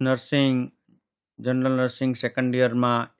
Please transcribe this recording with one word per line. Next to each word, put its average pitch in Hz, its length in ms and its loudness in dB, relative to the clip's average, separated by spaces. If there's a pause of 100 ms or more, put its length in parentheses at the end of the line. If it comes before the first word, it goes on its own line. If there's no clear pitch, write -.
નર્સિંગ, 131 680 0 (680)
જનરલ 127 320 0
નર્સિંગ 127 440 0
સેકન્ડ 123 400 -2
યરમાં 120 520 2 (120)